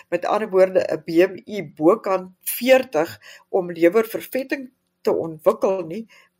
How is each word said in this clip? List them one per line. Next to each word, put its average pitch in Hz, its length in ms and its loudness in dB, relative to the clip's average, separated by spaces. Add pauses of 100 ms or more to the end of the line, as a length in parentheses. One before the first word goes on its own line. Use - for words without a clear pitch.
met 175 160 -4
ander 214 240 -2
woorde 185 300 2
'n - 240 -2
B - 60 -12
M 180 260 2 (120)
I 202 160 -8
bokant 185 680 0 (120)
veertig 254 800 0 (280)
om 175 220 -2
lewervervetting 226 1000 -2 (300)
te 214 100 -2
ontwikkel 185 760 -2
nie, 208 220 -12 (320)